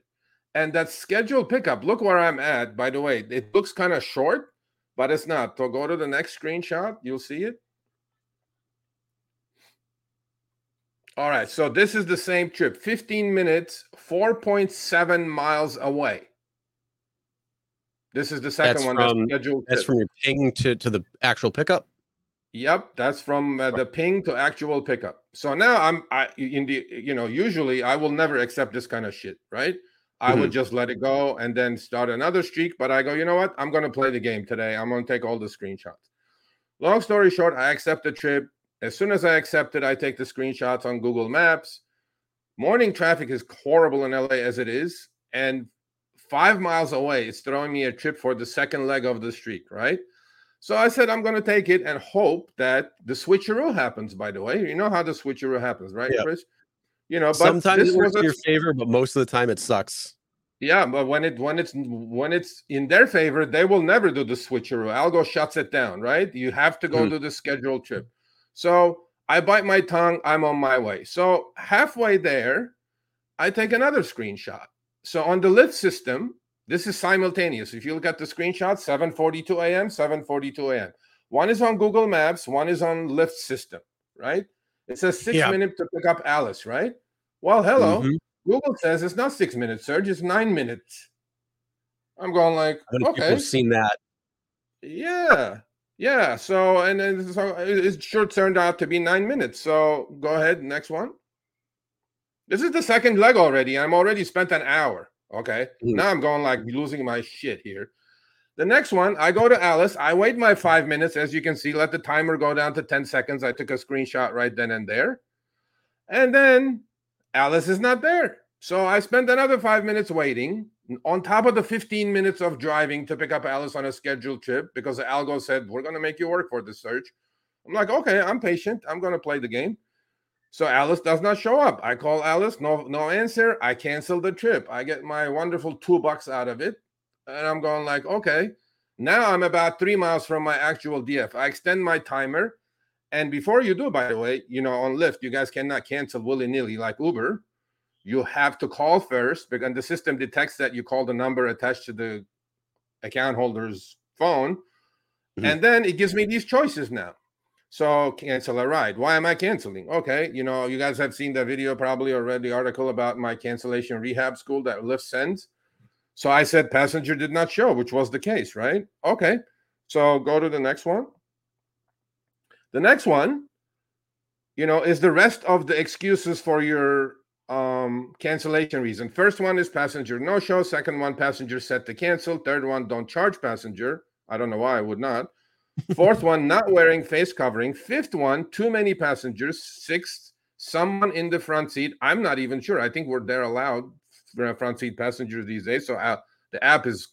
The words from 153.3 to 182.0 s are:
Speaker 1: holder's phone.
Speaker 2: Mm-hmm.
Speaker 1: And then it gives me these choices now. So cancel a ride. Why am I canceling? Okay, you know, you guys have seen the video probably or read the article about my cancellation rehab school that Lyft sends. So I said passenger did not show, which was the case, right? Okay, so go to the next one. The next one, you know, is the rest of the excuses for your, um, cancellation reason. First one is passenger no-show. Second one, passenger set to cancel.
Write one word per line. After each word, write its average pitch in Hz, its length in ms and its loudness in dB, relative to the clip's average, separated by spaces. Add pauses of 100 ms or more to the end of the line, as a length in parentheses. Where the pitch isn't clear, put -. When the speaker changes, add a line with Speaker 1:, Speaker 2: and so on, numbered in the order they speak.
Speaker 1:
holder's 110 640 -4 (200)
phone. 156 380 2
Speaker 2:
Mm-hmm. - 880 -12
Speaker 1:
And 156 160 2
then 233 240 6
it 175 120 0
gives 190 160 2
me 208 120 2
these 220 200 -2
choices 254 460 0
now. 92 240 -10 (540)
So 147 440 2
cancel 131 460 -4
a 127 80 0
ride. 120 300 0
Why 147 180 2
am 160 100 2
I 170 100 2
canceling? 127 540 -6
Okay, 147 440 -2
you 131 100 -6
know, 131 240 -2
you 131 100 -6
guys 139 200 -2
have 139 160 -2
seen 139 200 -6
the 131 100 0
video 135 320 -4
probably 131 380 -2
or 120 100 -2
read 123 180 -4
the 120 120 -4
article 127 360 -2
about 120 280 -2
my 117 180 -4
cancellation 123 640 -6
rehab 127 380 -4
school 139 260 -6
that 113 160 -4
Lyft 127 220 -4
sends. 151 480 -6 (640)
So 139 160 0
I 147 120 8
said 151 280 2
passenger 143 420 2
did 143 180 -4
not 165 200 0
show, 233 200 4
which 120 220 -2
was 131 160 0
the 135 100 -6
case, 190 360 -4
right? 143 320 -2 (180)
Okay, 196 320 2 (500)
so 147 300 4
go 139 220 2
to 160 100 0
the 147 100 -4
next 139 260 -2
one. 202 220 -2 (1700)
The 127 60 -2
next 214 260 6
one, 202 420 2 (1080)
you 151 100 -2
know, 156 160 4
is 160 180 2
the 170 120 6
rest 202 320 4
of 175 240 2
the 156 120 0
excuses 175 640 -2
for 151 200 2
your, 139 540 2 (340)
um, 127 680 -4
cancellation 156 640 -2
reason. 113 280 -6
First 202 300 2
one 185 180 0
is 175 120 -2
passenger 135 500 -6
no-show. 185 440 0
Second 147 360 -4
one, 139 160 -4
passenger 135 440 -4
set 123 260 -6
to 113 80 -10
cancel. 170 440 -2